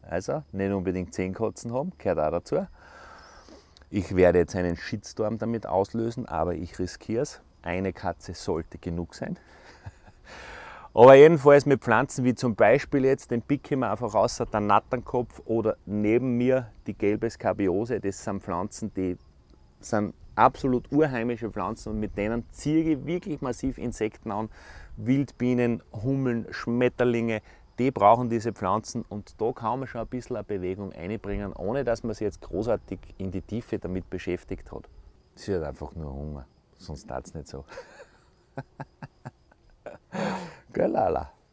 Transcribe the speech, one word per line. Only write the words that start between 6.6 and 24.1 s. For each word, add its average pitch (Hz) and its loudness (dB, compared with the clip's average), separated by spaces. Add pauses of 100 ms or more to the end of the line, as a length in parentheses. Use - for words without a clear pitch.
riskier's. 110 -6 (220)
Eine 92 -4
Katze - -8
sollte - -6
genug 85 -8
sein. - -10
<laughs> - -20 (760)
Aber 131 12
jedenfalls 143 10
mit 135 4
Pflanzen 123 2
wie 123 4
zum 117 -2
Beispiel 127 4
jetzt 135 0
den 117 -2
Pick - -4
ich 143 0
mir 117 -2
einfach 107 -4
raus, 110 2 (100)
der 107 0
Natternkopf 113 0
oder 110 0
neben 110 2
mir 123 0 (160)
die 107 -8
gelbe 110 0
Skabiose, 101 -2
das 98 -6
sind 98 -6
Pflanzen, 95 -8
die 92 -4 (640)
sind 107 -2 (220)
absolut 123 2
urheimische 120 -2
Pflanzen 104 -6
und 107 -6
mit 107 -6
denen 110 -2
ziehe 160 0
ich 131 -6
wirklich 165 -6
massiv 135 -6
Insekten 110 -6